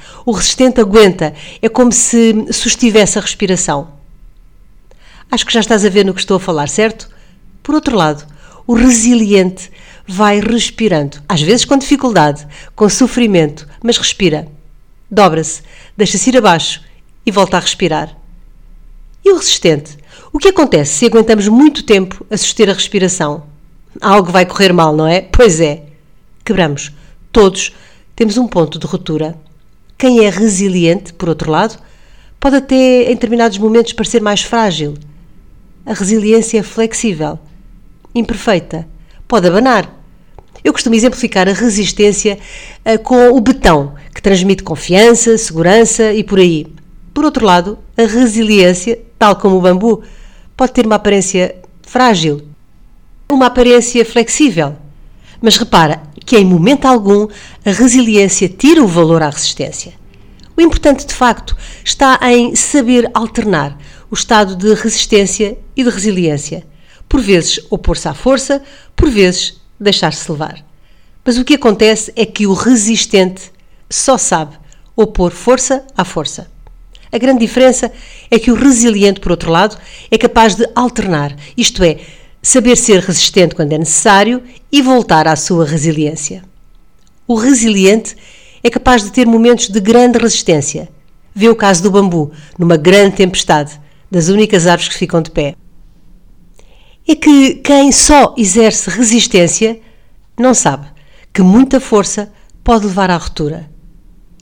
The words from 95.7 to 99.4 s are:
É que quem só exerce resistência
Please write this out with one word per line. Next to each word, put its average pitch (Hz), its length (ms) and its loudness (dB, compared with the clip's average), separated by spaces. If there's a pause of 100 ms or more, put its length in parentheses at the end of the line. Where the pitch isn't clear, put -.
É 311 80 2
que 277 400 4
quem 277 360 2
só - 460 2
exerce 220 520 0
resistência 220 920 0 (580)